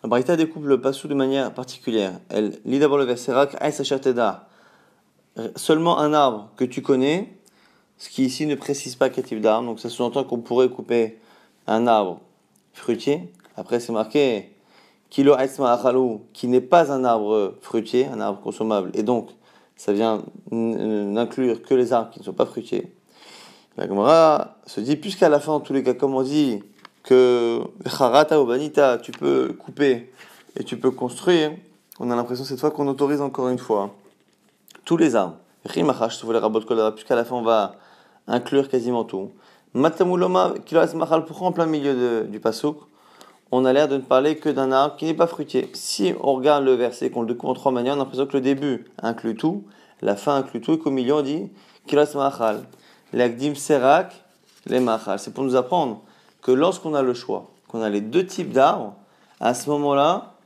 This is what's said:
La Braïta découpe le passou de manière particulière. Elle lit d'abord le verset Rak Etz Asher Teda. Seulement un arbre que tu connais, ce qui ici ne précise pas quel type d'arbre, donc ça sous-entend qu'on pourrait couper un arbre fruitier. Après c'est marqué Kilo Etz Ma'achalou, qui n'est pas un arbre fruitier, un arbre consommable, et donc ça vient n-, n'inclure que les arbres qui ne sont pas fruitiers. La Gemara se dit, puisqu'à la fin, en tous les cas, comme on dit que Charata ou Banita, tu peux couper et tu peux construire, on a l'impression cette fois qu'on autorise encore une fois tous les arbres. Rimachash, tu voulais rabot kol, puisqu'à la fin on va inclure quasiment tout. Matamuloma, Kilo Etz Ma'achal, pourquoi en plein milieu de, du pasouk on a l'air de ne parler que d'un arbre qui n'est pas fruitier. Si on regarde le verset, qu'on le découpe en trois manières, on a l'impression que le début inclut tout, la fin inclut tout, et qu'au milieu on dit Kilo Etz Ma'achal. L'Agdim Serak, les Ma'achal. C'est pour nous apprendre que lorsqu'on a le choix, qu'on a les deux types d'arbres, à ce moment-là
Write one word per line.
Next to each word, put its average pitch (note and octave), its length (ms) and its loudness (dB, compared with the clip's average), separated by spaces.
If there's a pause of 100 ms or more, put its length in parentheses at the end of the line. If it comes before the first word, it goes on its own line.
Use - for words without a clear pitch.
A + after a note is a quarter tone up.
La A#2 60 -8
Braïta B2+ 280 2
découpe D#3+ 280 -2
le C3+ 160 2
passou C3+ 280 -4
de D3 60 -4
manière C3+ 380 0
particulière. A2+ 600 -4 (180)
Elle G#2 340 -2
lit B2 140 0
d'abord C#3+ 180 4
le C#3 80 2
verset A#2+ 280 -4
Rak C#3+ 280 2
Etz D3+ 200 -2
Asher C3+ 200 -2
Teda. A#2+ 460 0 (1080)
Seulement E3 440 2
un D3+ 160 2
arbre B2 420 2
que C3 80 0
tu B2 180 -6
connais, C#3+ 540 0 (640)
ce - 100 -20
qui - 160 -2
ici B2+ 220 -2
ne D3 80 0
précise C#3 420 -6
pas C3+ 140 2
quel - 140 -6
type A2 160 -8
d'arbre, A2+ 260 2
donc A2+ 120 -8
ça A#2+ 100 -10
sous-entend B2 360 -2
qu'on B2+ 140 -4
pourrait A#2+ 320 2
couper A2+ 480 -2 (480)
un A2+ 200 2
arbre G#2 340 2 (520)
fruitier. D3 600 -4 (240)
Après - 220 -4
c'est A#2 140 -6
marqué A2+ 640 -2 (540)
Kilo C#3+ 260 6
Etz C3+ 220 -2
Ma'achalou, B2 640 2 (100)
qui - 160 -8
n'est B2 120 4
pas E3 320 4
un C3 120 -2
arbre G#2+ 560 2
fruitier, A#2 460 -2
un A#2+ 140 -8
arbre G#2 200 -6
consommable, G#2 540 -2
et A2 80 -2
donc A2+ 280 -2 (460)
ça - 160 -4
vient A2 300 0 (280)
n-, G#2+ 640 -2
n'inclure A#2 500 -2
que - 120 0
les B2 180 2
arbres A2+ 180 0
qui - 100 -20
ne - 40 -20
sont F#2+ 80 -10
pas - 140 -2
fruitiers. - 460 -8 (840)
La F#2 100 -6
Gemara D3 680 4 (100)
se - 140 -10
dit, C3+ 160 -2
puisqu'à F#3+ 320 0
la D3 100 4
fin, D#3 140 -2
en D3 80 0
tous - 120 -8
les C#3 120 0
cas, B2+ 100 2
comme C3+ 200 -2
on C3 80 0
dit C3 400 0 (400)
que A#2+ 580 4 (260)
Charata C#3+ 560 4
ou B2+ 40 2
Banita, C3+ 520 2
tu - 140 -14
peux C3+ 460 0
couper C3 540 -2 (460)
et - 60 -8
tu - 120 -8
peux B2+ 140 0
construire, D3+ 640 0 (460)
on B2 120 -6
a A#2+ 60 0
l'impression B2 280 -4
cette C3+ 160 -8
fois D3 120 0
qu'on D3 160 -2
autorise C#3+ 340 0
encore C3 260 -4
une B2+ 100 -2
fois G#2 360 -4 (880)
tous E3 120 0
les D#3 180 4
arbres. F2+ 220 0 (280)
Rimachash, B2 540 -2
tu - 80 -12
voulais A2+ 140 0
rabot A2 200 0
kol, A2 340 0
puisqu'à - 200 -4
la A#2 100 0
fin B2 120 -8
on A#2+ 60 -4
va A2 340 0 (500)
inclure C3 420 0
quasiment A#2+ 360 -2
tout. G2 260 -8 (420)
Matamuloma, F3+ 840 0 (120)
Kilo E3 160 4
Etz E3 120 -2
Ma'achal, D#3+ 300 0
pourquoi D#3+ 220 -8
en F3+ 60 -2
plein F3 140 0
milieu C#3+ 280 0
de, A#2+ 320 0
du G#2 140 -12
pasouk D3 360 -2 (760)
on B2+ 120 2
a B2+ 80 4
l'air C#3+ 160 4
de C#3 80 0
ne C3 60 -4
parler C3+ 340 2
que D3+ 120 -4
d'un C3+ 240 0
arbre C#3+ 240 2
qui D#3 100 -8
n'est D#3+ 80 -2
pas E3 120 2
fruitier. - 480 -4
Si - 460 -4
on C#3 140 2
regarde C#3 300 2
le C3 100 4
verset, A#2+ 360 -2
qu'on A#2+ 120 -6
le A2+ 60 -4
découpe B2 220 -6
en B2+ 40 -2
trois C3 180 -2
manières, B2 220 -2
on - 20 -2
a C#3 40 -2
l'impression C3+ 260 -2
que C#3 100 -4
le C3 60 0
début C3+ 420 -2 (180)
inclut A2+ 340 -4
tout, F#3+ 280 -2 (380)
la G2+ 140 0
fin C#3+ 200 0
inclut C3+ 240 -4
tout, D#3 140 0
et D#3+ 40 -2
qu'au D#3+ 120 -2
milieu C3 240 0
on D3+ 80 2
dit D#3 280 -6 (360)
Kilo D3 160 4
Etz D3 120 0
Ma'achal. A#2+ 480 -2 (500)
L'Agdim B2 440 0
Serak, D3 640 2 (440)
les B2+ 120 0
Ma'achal. A2 400 0
C'est - 160 -12
pour C3 80 -6
nous C3 140 0
apprendre B2+ 460 0 (400)
que B2+ 100 2
lorsqu'on D#3+ 420 0
a C#3 80 0
le B2+ 100 0
choix, A2 380 -8 (160)
qu'on A2+ 160 -8
a A2 60 -2
les G#2 120 0
deux B2 240 -2
types - 280 -8
d'arbres, C3+ 420 2 (460)
à A#2 120 0
ce B2+ 180 -6
moment-là D3 640 0 (120)